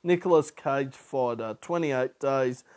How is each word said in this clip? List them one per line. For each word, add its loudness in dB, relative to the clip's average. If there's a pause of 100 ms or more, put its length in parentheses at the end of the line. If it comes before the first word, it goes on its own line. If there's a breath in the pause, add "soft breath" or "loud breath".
Nicolas 4
Cage -4
Fighter, -4
Twenty-eight -2
Days, 0 (120)